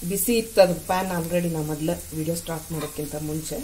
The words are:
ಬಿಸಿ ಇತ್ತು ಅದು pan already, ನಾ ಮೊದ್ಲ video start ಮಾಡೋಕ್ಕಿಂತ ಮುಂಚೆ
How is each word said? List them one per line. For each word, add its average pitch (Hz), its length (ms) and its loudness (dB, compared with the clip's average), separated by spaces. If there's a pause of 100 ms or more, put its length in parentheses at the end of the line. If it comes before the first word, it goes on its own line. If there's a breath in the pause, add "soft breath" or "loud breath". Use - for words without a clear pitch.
ಬಿಸಿ 196 320 0
ಇತ್ತು 220 220 2
ಅದು 175 120 6 (140)
pan 185 280 0
already, 170 380 0
ನಾ 156 60 0 (100)
ಮೊದ್ಲ 156 180 0 (280)
video 160 240 0
start 165 320 -8
ಮಾಡೋಕ್ಕಿಂತ 147 420 -6 (140)
ಮುಂಚೆ 160 340 -4